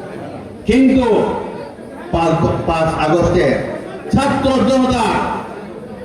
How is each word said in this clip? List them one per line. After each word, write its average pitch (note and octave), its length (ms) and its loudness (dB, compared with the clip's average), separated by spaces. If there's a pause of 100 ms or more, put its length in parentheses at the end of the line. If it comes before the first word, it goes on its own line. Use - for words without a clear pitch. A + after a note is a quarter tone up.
(680)
কিন্তু B3+ 380 6 (1080)
পাঁচ, E3 200 2 (360)
পাঁচ D#3+ 180 2 (180)
আগস্টে F3 420 4 (680)
ছাত্র C4+ 360 2 (200)
জনতা B3+ 360 2 (1000)